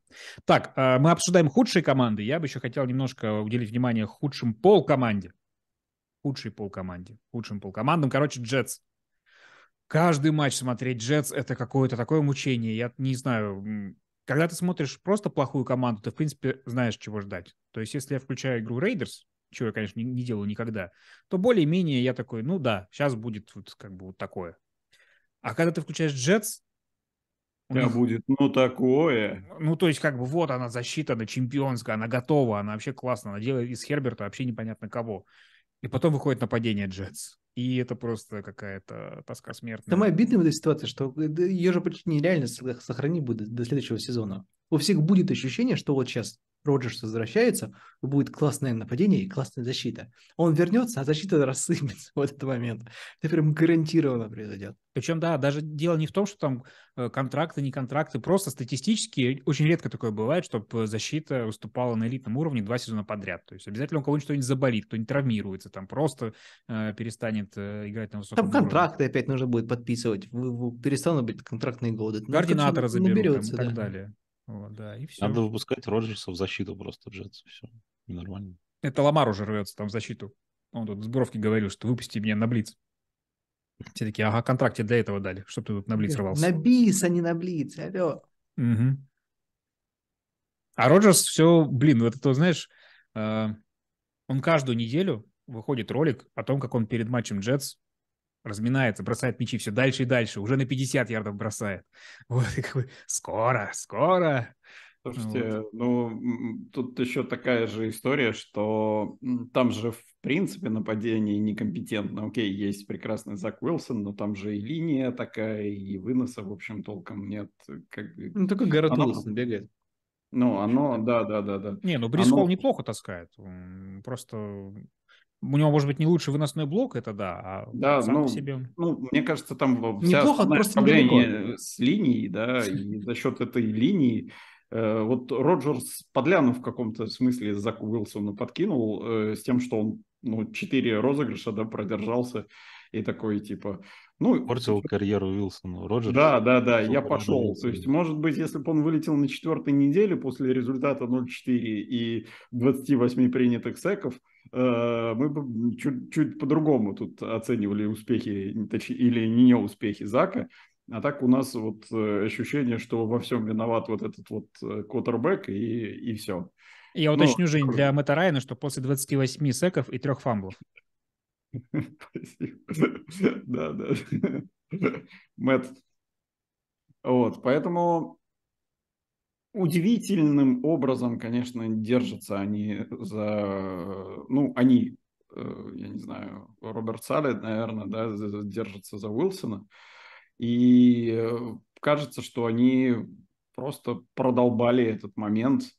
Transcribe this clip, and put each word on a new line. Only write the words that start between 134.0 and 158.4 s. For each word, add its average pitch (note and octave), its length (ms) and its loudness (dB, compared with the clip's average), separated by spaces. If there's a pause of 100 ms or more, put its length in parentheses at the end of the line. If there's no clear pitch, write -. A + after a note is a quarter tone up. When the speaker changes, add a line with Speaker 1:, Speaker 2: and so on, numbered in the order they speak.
Speaker 2:
э, A2+ 320 0
вот B2 300 0
Роджерс C3+ 720 0 (100)
подляну C#3 400 4
в - 80 -6
каком-то A2+ 460 -6
смысле A2+ 480 0
Заку G#2+ 320 -4
Уилсону G#2 480 -4
подкинул, B2 680 -2
э, G#2+ 320 -2
с G#2 60 -12
тем, B2 200 2
что A#2 180 -2
он, G#2+ 240 -4 (180)
ну, A2 300 -4
четыре A#2+ 480 0
розыгрыша, B2+ 540 -2
да, A2 100 -4
продержался A2 840 -4 (460)
и A2 100 -4
такой, G#2+ 380 -4
типа... G2 400 -8 (400)
Ну, - 260 2
Speaker 4:
Портил A#2+ 360 0
Speaker 2:
типа - 80 -8
Speaker 4:
карьеру G2+ 380 0
Уилсону. F#2 600 -6
Роджерс A#2 280 0
Speaker 2:
Да, C#3+ 260 6
да, B2 180 6
да, A#2+ 200 4
Speaker 4:
портил A2 140 2
Speaker 2:
я C#3 80 2
Speaker 4:
карьеру - 80 -6
Speaker 2:
пошёл. C#3 380 2
Speaker 4:
Уилсону. G2 140 -4
Speaker 2:
То B2 160 -2
есть, F#2+ 100 -6
может D#3 300 2
быть, D3+ 200 0
если D#3 200 -4
бы D3+ 140 -4
он D3+ 120 4
вылетел D#3 320 0
на C#3+ 140 2
четвёртой D3+ 440 -2
неделе D3 440 4
после B2+ 360 -2
результата B2+ 540 0
ноль B2 220 0
четыре A#2 520 -2
и A#2 460 -4 (240)
двадцати B2+ 440 2
восьми B2 340 4
принятых A#2+ 480 2
секов, E3+ 380 -4 (360)
э, A#2 640 2
мы C#3 140 2
бы A#2+ 480 -2
чуть, - 360 -4
чуть - 260 0
по-другому C#3 560 2
тут - 280 -10
оценивали G#2 600 0
успехи, G#2+ 720 -2 (140)